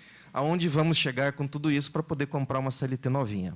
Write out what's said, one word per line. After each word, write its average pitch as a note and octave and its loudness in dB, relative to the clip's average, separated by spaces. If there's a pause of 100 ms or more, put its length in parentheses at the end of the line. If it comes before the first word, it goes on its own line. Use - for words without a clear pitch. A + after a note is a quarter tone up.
(300)
aonde E3 2
vamos D#3 4
chegar C#3 0
com C#3 -4
tudo D3 -2
isso C#3+ 2
pra D#3 -2
poder C#3+ -2
comprar C3+ -2
uma C3 0
C C3+ -4
L C3 -2
T C3 -2
novinha. G#2 0